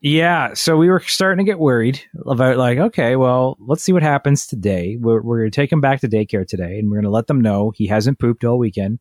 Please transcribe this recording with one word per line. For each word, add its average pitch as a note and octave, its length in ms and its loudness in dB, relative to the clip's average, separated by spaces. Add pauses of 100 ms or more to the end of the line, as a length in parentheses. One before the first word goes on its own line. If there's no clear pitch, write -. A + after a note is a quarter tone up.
Yeah. D#3 540 0
So D#3+ 200 0
we E3 140 6
were F#3 100 4
starting F#3+ 460 0
to G#3 40 2
get F#3+ 100 -4
worried C3 420 2 (240)
about, B2+ 320 2
like, B2 220 2
"Okay, D3+ 360 0
well, B2+ 440 0
let's B2+ 240 -4
see F#3 100 2
what F3 80 2
happens C#3+ 460 0
today. G2 520 -4
We're, A2+ 220 2
we're A#2 200 -2
gonna A2 100 0
take C#3+ 200 -2
him D#3 100 2
back C3+ 200 0
to B2 80 -2
daycare G#2+ 380 -2
today, F2+ 320 -8
and G#2+ 100 -2
we're G#2 80 -2
gonna G#2 140 -2
let A2+ 160 -2
them C#3+ 140 0
know G#2+ 340 0
he G#2+ 100 -2
hasn't A2 320 0
pooped A#2+ 260 -2
all A#2+ 140 0
weekend. G#2+ 440 -4